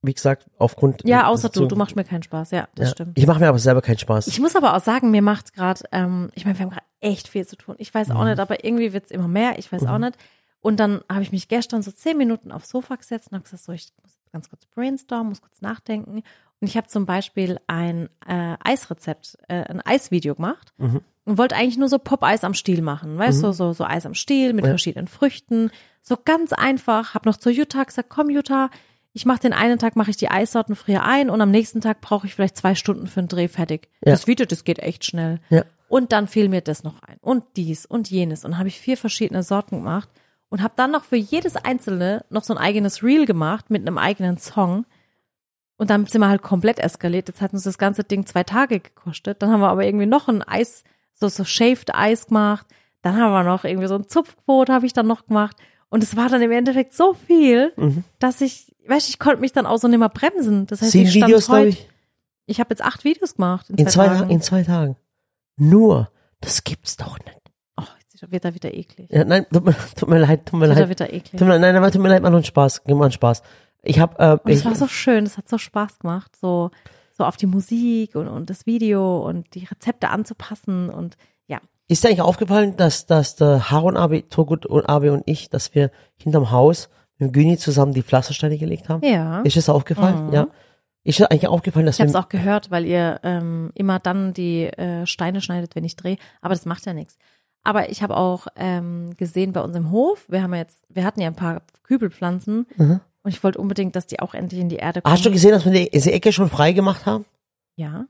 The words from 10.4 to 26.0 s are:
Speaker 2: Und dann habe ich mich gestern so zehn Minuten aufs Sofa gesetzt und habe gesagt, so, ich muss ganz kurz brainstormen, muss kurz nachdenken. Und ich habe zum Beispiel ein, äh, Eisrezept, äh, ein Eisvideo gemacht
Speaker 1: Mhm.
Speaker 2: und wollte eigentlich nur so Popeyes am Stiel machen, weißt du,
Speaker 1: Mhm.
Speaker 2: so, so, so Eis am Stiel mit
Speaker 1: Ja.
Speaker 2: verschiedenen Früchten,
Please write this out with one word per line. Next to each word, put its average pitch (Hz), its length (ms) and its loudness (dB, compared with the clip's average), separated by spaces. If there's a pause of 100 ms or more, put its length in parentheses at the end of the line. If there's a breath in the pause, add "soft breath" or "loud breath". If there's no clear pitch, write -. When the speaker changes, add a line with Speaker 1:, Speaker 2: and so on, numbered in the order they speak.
Speaker 2:
Und 214 180 -2
dann 202 220 0 (100)
habe 196 100 -4
ich 196 120 -6
mich 185 160 -8
gestern 233 320 -4
so 196 100 -12
zehn 320 260 -6
Minuten 226 360 -4
aufs - 160 -16
Sofa 254 260 -8
gesetzt - 360 -14
und 196 40 -14
habe 185 80 -12
gesagt, - 200 -20
so, 170 100 -16
ich - 160 -16 (120)
muss - 120 -20 (180)
ganz 156 180 -16
kurz - 180 -20
brainstormen, 240 640 -8
muss 202 120 -12
kurz - 200 -20
nachdenken. 214 640 -10 (380 soft breath)
Und 202 60 -6
ich 226 100 -6
habe 226 100 -6
zum 202 180 -4
Beispiel 185 520 -6 (100)
ein, 170 400 -6 (180)
äh, 175 380 -6
Eisrezept, - 720 -6 (120)
äh, 175 160 -6
ein 175 160 -12
Eisvideo 175 540 -2
gemacht 196 420 -10
Speaker 1:
Mhm. 131 240 -2 (240)
Speaker 2:
und 208 120 -2
wollte 247 180 0
eigentlich 240 220 -2
nur 269 120 0
so 269 100 2
Popeyes 208 460 -2
am 190 80 -4
Stiel 175 280 -2
machen, 156 360 -8
weißt 151 260 2
du, 214 40 0
Speaker 1:
Mhm. 196 60 0
Speaker 2:
so, 175 160 -4
so, 170 40 -4
so 165 120 -6
Eis 165 200 -6
am - 80 -14
Stiel 262 400 0
mit 196 120 -2
Speaker 1:
Ja. 135 60 4
Speaker 2:
verschiedenen 175 380 -4
Früchten, 226 600 -2 (300 soft breath)